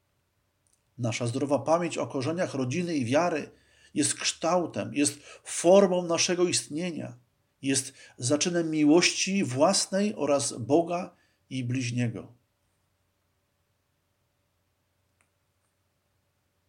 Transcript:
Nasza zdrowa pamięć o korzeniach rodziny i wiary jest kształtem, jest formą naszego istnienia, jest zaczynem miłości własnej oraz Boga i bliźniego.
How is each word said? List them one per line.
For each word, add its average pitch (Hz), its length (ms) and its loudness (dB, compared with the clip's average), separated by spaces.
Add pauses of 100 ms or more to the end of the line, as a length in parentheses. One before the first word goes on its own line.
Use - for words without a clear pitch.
(1000)
Nasza 120 280 -4
zdrowa 131 320 0
pamięć 156 400 0
o 143 80 -2
korzeniach 147 480 -4
rodziny 151 420 -4
i 135 80 -2
wiary 147 460 0 (440)
jest 143 200 0
kształtem, 156 800 -4
jest 147 240 0 (260)
formą 180 580 6
naszego 170 420 2
istnienia, 151 720 -4 (460)
jest 135 300 -2 (260)
zaczynem 160 520 0
miłości 165 760 4
własnej 190 720 0
oraz 139 380 0
Boga 165 640 -2 (360)
i 131 140 -6
bliźniego. 120 680 -4 (4000)